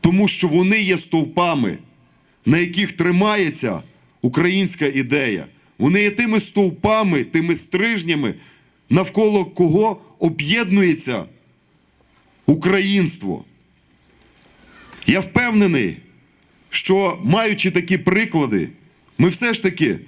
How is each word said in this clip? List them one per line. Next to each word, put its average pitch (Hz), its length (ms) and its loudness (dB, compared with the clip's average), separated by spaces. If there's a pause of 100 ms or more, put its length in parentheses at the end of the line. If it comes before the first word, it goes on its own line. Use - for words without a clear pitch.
Тому 190 260 4
що - 200 -2
вони 185 340 2
є 185 160 0
стовпами, 156 800 -2 (680)
на 151 120 4
яких 175 340 -2
тримається 175 880 0 (400)
українська 170 640 0
ідея. 127 600 -2 (320)
Вони 170 240 2
є 208 100 2
тими 220 280 0
стовпами, 196 840 0
тими 165 320 -2
стрижнями, 170 800 -2 (560)
навколо 196 560 2
кого 185 560 0 (180)
об'єднується 165 1040 0 (1200)
українство. 175 1000 0 (1600)
Я 294 120 2
впевнений, 202 760 0 (720)
що, 190 540 0
маючи 202 480 0
такі 175 260 0
приклади, 147 720 0 (480)
ми 156 120 4
все 233 240 -2
ж - 100 -6
таки 139 440 0